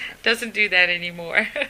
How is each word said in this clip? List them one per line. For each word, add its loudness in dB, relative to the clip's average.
Doesn't 0
do 2
that 4
anymore. -2
<laughs> -6